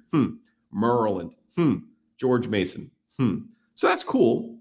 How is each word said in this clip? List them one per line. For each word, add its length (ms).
hmm, 140
Maryland, 600
hmm, 200
George 320
Mason, 420
hmm. 200
So 140
that's 160
cool. 560